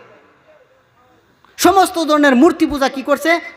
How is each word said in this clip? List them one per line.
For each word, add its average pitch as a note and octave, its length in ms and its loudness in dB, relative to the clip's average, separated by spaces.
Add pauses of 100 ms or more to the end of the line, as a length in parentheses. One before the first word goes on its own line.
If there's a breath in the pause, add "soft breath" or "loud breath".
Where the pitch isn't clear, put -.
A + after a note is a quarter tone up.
(1600)
সমস্ত F4+ 460 0
ধরনের D4 320 2
মূর্তি D#4+ 300 2
পূজা C4+ 240 -4
কি C4+ 120 -12
করছে? D4+ 380 -2 (180)